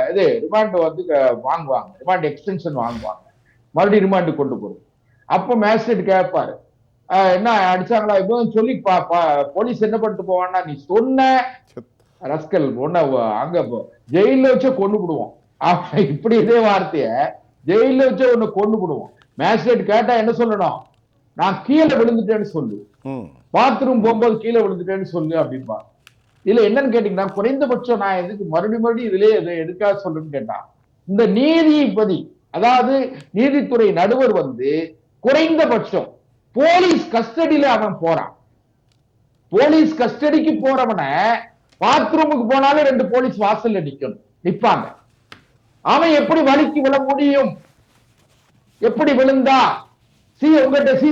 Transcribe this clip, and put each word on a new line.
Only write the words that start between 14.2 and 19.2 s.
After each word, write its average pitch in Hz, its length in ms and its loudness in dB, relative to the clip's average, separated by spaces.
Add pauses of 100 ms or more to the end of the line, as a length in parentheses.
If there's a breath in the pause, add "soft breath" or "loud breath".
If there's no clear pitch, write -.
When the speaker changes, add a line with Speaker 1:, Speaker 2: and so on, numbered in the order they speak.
Speaker 1:
வச்சே 254 300 4
கொண்டு 196 240 -2
விடுவோம்." 156 320 -6 (260)
அவன் 175 500 0
இப்படி 220 300 0
இதே 233 280 4
வார்த்தைய, 185 420 0 (580)
"ஜெயில்ல 254 380 2
வச்சே 254 280 2
உன்னை 220 220 0
கொண்டு 208 260 0
விடுவோம்." 156 320 -8 (260 soft breath)